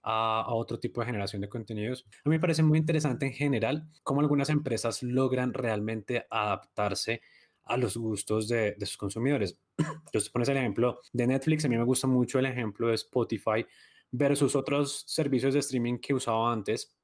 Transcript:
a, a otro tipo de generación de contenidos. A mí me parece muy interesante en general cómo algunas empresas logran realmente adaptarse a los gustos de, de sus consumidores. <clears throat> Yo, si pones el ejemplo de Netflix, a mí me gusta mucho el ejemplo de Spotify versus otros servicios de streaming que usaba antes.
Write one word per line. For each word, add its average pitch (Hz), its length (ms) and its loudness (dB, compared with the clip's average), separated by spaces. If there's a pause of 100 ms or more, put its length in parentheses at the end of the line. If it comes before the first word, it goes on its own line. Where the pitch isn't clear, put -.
a, 110 380 0
a 117 120 -4
otro 113 260 -4
tipo 120 220 -6
de 113 60 -2
generación 101 340 -4
de 101 80 -6
contenidos. 113 560 -6 (180)
A 147 60 2
mí 160 60 4
me 156 40 0
parece 160 220 2
muy 156 160 6
interesante 151 480 0
en 127 80 -4
general 139 560 0 (140)
cómo 139 180 2
algunas 147 280 2
empresas 127 520 0
logran 127 520 0
realmente 110 760 -2
adaptarse 104 920 -2 (420)
a 120 140 -2
los 117 200 0
gustos 110 500 -2
de, 110 300 0
de 104 80 -6
sus - 120 -8
consumidores. 113 600 -2 (180)
<clears throat> - 360 -4
Yo, 143 60 2
si - 100 -2
pones 120 200 0
el 139 80 2
ejemplo 117 440 0 (100)
de 120 140 0
Netflix, 151 400 2
a 127 40 2
mí 117 60 2
me 117 80 2
gusta 123 220 2
mucho 127 320 2
el 131 80 4
ejemplo 117 440 -2
de 113 40 4
Spotify 110 720 0 (460)
versus 139 440 2
otros 143 520 0
servicios 135 480 0
de 143 60 4
streaming 120 360 -2
que - 160 -4
usaba 117 400 2
antes. 107 500 -4